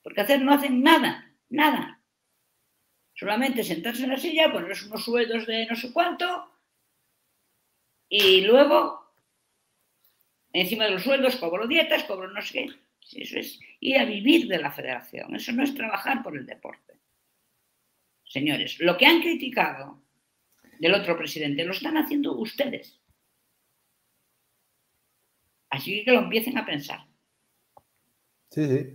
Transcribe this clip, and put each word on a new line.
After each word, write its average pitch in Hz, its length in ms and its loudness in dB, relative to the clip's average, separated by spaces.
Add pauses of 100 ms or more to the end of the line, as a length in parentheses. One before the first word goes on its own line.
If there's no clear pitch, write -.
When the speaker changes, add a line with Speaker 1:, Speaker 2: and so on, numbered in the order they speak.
Speaker 1:
Porque - 180 -4
hacer 269 220 2
no 277 100 4
hacen 269 300 4
nada, 302 500 4 (160)
nada. 294 520 0 (1120)
Solamente 220 500 0
sentarse 226 400 -4
en 254 60 -4
la 262 80 -2
silla, 320 340 2
ponerse 190 340 -6
unos 214 180 -10
sueldos 226 420 -2
de 226 200 -4
no 233 80 -4
sé 240 180 -8
cuánto, 349 580 -2 (1600)
y 190 340 6
luego, 269 580 6 (1500)
encima 185 320 0
de 208 80 0
los 180 100 -4
sueldos, 262 340 0
cobro 180 300 -4
dietas, 311 380 0
cobro 190 260 -10
no 202 120 -10
sé - 100 -12 (140)
qué. - 560 -20
Eso - 160 -10
es - 200 -10 (220)
ir 269 180 0
a 240 60 2
vivir 240 440 2
de 180 100 -2
la 151 120 -4
federación. - 640 -10
Eso - 180 -8
no 240 120 0
es 277 100 -2
trabajar - 480 -6
por 156 140 -12
el 131 80 -12
deporte. - 500 -18 (1300)
Señores, 139 560 -6
lo 175 160 4
que 262 100 6
han 339 160 8
criticado 175 800 -4 (760)
del 165 160 2
otro 175 220 -2
presidente 151 480 -6
lo 180 80 -6
están 311 240 -6
haciendo 294 400 -2
ustedes. - 640 -8 (2750)
Así 160 280 -6
que 214 60 -8
que 254 80 4
lo 233 80 6
empiecen 220 380 -2
a 214 80 -4
pensar. - 400 -10 (1400)
Speaker 2:
Sí, 151 180 -2
sí, 131 260 0